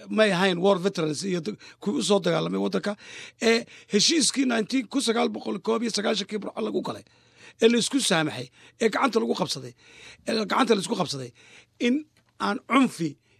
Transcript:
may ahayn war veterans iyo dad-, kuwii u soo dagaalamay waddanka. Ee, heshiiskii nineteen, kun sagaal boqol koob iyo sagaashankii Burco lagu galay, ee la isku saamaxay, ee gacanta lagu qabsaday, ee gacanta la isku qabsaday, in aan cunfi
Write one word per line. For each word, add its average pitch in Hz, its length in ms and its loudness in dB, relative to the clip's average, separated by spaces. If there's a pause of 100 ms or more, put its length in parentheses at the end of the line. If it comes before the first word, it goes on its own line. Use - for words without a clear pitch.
may 208 220 4
ahayn 180 280 2
war 196 200 4
veterans 160 440 -2
iyo 180 180 -2
dad-, 202 160 -8 (220)
kuwii 233 200 -2
u 214 40 -2
soo 196 160 4
dagaalamay 170 420 0
waddanka. 202 320 -2 (480)
Ee, 233 240 2 (220)
heshiiskii 262 580 2
nineteen, 233 420 0
kun 262 140 -2
sagaal 226 280 0
boqol 214 300 -6
koob 220 240 -2
iyo 233 80 -4
sagaashankii 208 480 -4
Burco - 220 -10
lagu 208 200 -4
galay, 110 220 -10 (580)
ee 226 80 8
la 240 80 4
isku 262 220 0
saamaxay, 151 480 0 (320)
ee 226 100 2
gacanta 226 300 0
lagu 233 160 0
qabsaday, 131 380 -6 (540)
ee 220 180 -2
gacanta 220 300 4
la 196 60 2
isku 202 140 -4
qabsaday, 139 360 -4 (480)
in 247 160 2 (440)
aan 202 280 -2
cunfi 233 420 2 (300)